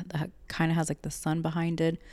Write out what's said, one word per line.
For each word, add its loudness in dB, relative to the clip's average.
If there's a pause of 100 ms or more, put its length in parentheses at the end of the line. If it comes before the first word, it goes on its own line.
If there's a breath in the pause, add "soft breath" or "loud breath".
that -2 (180)
kinda 2
has, 2
like, -4
the -4
sun -2
behind 0
it, 2 (120 loud breath)